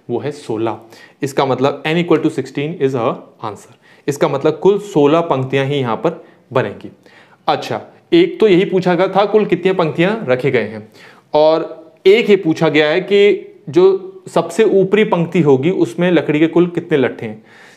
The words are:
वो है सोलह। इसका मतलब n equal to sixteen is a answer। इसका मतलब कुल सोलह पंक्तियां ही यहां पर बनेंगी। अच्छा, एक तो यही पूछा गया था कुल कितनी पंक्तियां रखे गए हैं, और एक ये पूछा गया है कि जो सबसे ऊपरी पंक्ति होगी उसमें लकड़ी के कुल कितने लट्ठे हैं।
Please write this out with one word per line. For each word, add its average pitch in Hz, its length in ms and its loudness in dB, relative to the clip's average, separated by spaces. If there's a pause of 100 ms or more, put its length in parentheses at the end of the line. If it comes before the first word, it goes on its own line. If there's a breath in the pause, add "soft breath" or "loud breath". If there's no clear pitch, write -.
वो 117 100 -4
है 131 120 -8
सोलह। 113 460 -6 (440 loud breath)
इसका 139 240 -2
मतलब 131 380 -2
n 156 100 -2
equal 165 240 2
to 139 80 -2
sixteen 151 560 -6
is 135 140 0
a 117 120 -2 (380)
answer। - 280 -14 (340 soft breath)
इसका 143 200 0
मतलब 147 320 -2
कुल 196 200 2
सोलह 151 420 2
पंक्तियां 135 440 -2
ही 143 140 -2
यहां 120 160 -4
पर - 300 -6 (280 soft breath)
बनेंगी। 101 380 -4 (560 soft breath)
अच्छा, 127 340 -2 (320 soft breath)
एक 170 260 4
तो 220 80 4
यही 185 180 4
पूछा 180 300 0
गया 185 120 0
था 190 180 0
कुल 208 200 0
कितनी 185 260 -2
पंक्तियां 175 540 -2
रखे 127 260 -2
गए 117 120 0
हैं, 107 280 -12 (420 loud breath)
और 156 580 0 (140)
एक 214 240 6
ये 202 60 6
पूछा 160 340 0
गया 151 180 2
है 165 140 0
कि 202 500 2 (180)
जो 190 540 2 (100)
सबसे 185 300 0
ऊपरी 196 400 2
पंक्ति 180 380 0
होगी 143 300 2
उसमें 180 400 -2
लकड़ी 151 280 0
के 160 80 2
कुल 175 200 2
कितने 170 300 -4
लट्ठे 120 280 -2
हैं। 107 180 -14 (340 soft breath)